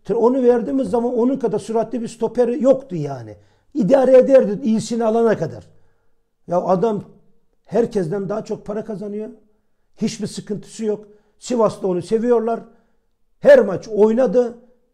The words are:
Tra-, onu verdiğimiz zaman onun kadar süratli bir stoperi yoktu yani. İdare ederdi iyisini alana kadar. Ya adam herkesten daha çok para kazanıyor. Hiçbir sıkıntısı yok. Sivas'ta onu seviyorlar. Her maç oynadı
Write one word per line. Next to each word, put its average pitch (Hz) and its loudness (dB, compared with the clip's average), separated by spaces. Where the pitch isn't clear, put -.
Tra-, 196 -4
onu 247 2
verdiğimiz 247 0
zaman 240 -2
onun 254 0
kadar 214 -4
süratli 226 -4
bir 226 -8
stoperi 233 -2
yoktu 262 2
yani. 131 -10
İdare 262 4
ederdi 247 4
iyisini 226 -2
alana 220 2
kadar. 110 -8
Ya 175 0
adam 190 0
herkesten 196 -2
daha 208 -6
çok - -10
para - -8
kazanıyor. 208 -10
Hiçbir 208 -6
sıkıntısı - -10
yok. 208 -4
Sivas'ta 214 0
onu 180 -2
seviyorlar. 226 0
Her 277 8
maç 202 -2
oynadı 226 2